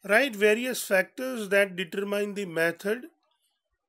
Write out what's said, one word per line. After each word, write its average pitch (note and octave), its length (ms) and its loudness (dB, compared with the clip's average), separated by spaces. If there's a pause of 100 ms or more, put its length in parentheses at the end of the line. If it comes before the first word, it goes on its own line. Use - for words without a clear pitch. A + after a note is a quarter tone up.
Write A3 320 2
various G#3+ 480 2
factors G#3+ 680 -2
that G3 260 2
determine G3+ 600 -4
the G3+ 100 -6
method E3+ 600 -2 (840)